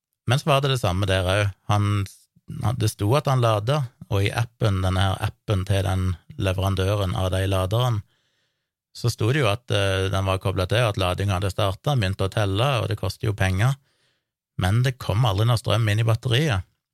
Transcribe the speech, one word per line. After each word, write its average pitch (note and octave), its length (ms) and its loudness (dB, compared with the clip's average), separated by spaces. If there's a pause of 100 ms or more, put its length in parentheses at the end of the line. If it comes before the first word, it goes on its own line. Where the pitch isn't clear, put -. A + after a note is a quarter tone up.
(280)
Men B2+ 120 2
så D#3+ 100 -4
var C#3 120 4
det C#3 120 0
det B2 80 -2
samme F#2+ 240 0
der F#2+ 220 2
også. G2+ 240 2 (180)
Han, G#2 380 2 (560)
han, A#2 160 0
det A2 100 2
sto G2+ 260 -2
at D3 140 0
han B2+ 140 4
ladet, A2+ 400 2 (260)
og G2 140 2
i G2+ 80 0
appen, G#2 500 0
denne F#2 220 2
her F#2+ 180 0
appen G2 460 -2
til G2 160 2
den F#2 320 0 (220)
leverandøren F#2+ 760 0
av F#2 160 0
de F#2+ 160 0
laderen, G#2 540 0 (960)
så A#2+ 160 -2
sto A2 160 -2
det C#3+ 140 0
jo G#2+ 80 2
at, - 180 -6
eh, G2 400 0
den F#2+ 160 0
var F#2+ 160 0
koblet F#2+ 300 -2
til, G#2+ 100 2
og A2 140 0
at - 20 -6
ladingen F#2 380 0
hadde F#2 180 -2
startet, A2 460 -2
begynte F#2+ 260 -2
å F#2+ 80 -4
telle, G#2 360 0 (120)
og G2+ 80 -4
det G#2 80 -4
koster G2+ 320 -4
jo G2+ 80 -4
penger. G2 380 0 (800)
Men G#2 240 2
det C3 160 -2
kom G#2+ 280 0
aldri G#2 200 2
noe A#2+ 160 2
strøm G#2+ 300 0
inn G#2+ 100 2
i A2+ 60 2
batteriet. A#2 580 0 (280)